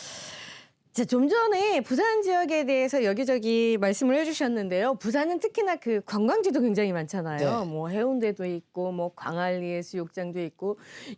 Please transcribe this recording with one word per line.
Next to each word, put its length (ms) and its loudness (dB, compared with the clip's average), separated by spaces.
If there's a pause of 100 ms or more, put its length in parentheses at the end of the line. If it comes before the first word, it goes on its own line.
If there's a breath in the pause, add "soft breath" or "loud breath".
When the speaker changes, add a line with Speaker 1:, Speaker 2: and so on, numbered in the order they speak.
(920 loud breath)
Speaker 1:
자, 120 0
좀 240 4
전에 500 4
부산 420 2
지역에 440 2
대해서 400 2
여기저기 760 2
말씀을 380 2
해주셨는데요. 800 0
부산은 440 0
특히나 380 0
그 280 -2
관광지도 540 2
굉장히 320 2
많잖아요. 720 -2
Speaker 2:
네. 20 -4
Speaker 1:
뭐 220 -4
해운대도 580 -2
있고, 460 -4
뭐 240 -4
광안리 600 -4
해수욕장도 680 -6
있고, 380 -6 (380 loud breath)